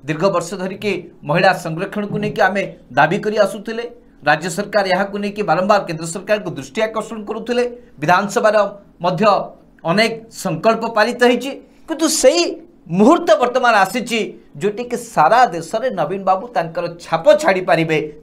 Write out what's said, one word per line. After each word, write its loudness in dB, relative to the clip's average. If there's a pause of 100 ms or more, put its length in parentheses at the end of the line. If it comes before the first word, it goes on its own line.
ଦୀର୍ଘ -4 (120)
ବର୍ଷ -2 (120)
ଧରିକି -6 (360)
ମହିଳା 4 (140)
ସଂରକ୍ଷଣକୁ -6
ନେଇକି -2
ଆମେ 0 (340)
ଦାବି 4
କରି -2
ଆସୁଥିଲେ। -8 (420)
ରାଜ୍ୟ 0
ସରକାର -2 (100)
ଏହାକୁ -2
ନେଇକି -6
ବାରମ୍ବାର 2
କେନ୍ଦ୍ର -8
ସରକାରଙ୍କୁ -4
ଦୃଷ୍ଟି -8
ଆକର୍ଷଣ -8 (120)
କରୁଥିଲେ। -4 (380)
ବିଧାନସଭାର 2 (460)
ମଧ୍ୟ 0 (600)
ଅନେକ 0 (300)
ସଂକଳ୍ପ 0 (140)
ପାରିତ 2
ହେଇଛି, 0 (360)
କିନ୍ତୁ -2 (140)
ସେଇ 6 (560)
ମୁହୂର୍ତ୍ତ 6 (120)
ବର୍ତ୍ତମାନ 2 (120)
ଆସିଛି, -4 (420)
ଯୋଉଠିକି -4 (160)
ସାରା 4 (160)
ଦେଶରେ -4 (120)
ନବୀନ -2
ବାବୁ 0 (120)
ତାଙ୍କର -4 (180)
ଛାପ -2 (160)
ଛାଡ଼ିପାରିବେ 2 (260)